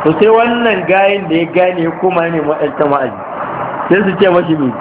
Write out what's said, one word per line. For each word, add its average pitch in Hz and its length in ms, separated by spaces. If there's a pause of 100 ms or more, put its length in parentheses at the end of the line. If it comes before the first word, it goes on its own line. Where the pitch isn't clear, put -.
To 156 160
sai 214 100
wannan 226 560
gayin 196 420
da 160 60
ya 170 120
gane 180 360
ya 165 160
koma 170 320
ne 165 80
waɗancan 147 480
wa'azi. 131 340 (680)
Sai 185 160
su 190 100
ce 196 140
mashi, 170 260
"Me? 135 140 (100)